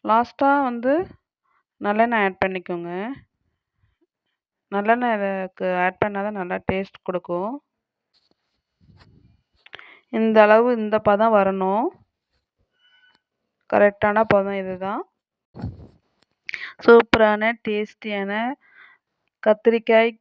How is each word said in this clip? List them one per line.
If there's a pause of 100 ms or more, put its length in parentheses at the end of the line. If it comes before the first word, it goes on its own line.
லாஸ்டா (120)
வந்து (880)
நல்லெண்ணெய்
ஆட்
பண்ணிக்கோங்க. (1800)
நல்லெண்ணெய்
இதுக்கு (120)
ஆட்
பண்ணாதான்
நல்லா
டேஸ்ட்
கொடுக்கும். (2500)
இந்த
அளவு,
இந்த
பதம்
வரணும். (1900)
கரெக்டான
பதம்
இதுதான். (1800)
சூப்பரான, (100)
டேஸ்டியான (1080)
கத்திரிக்காய் (100)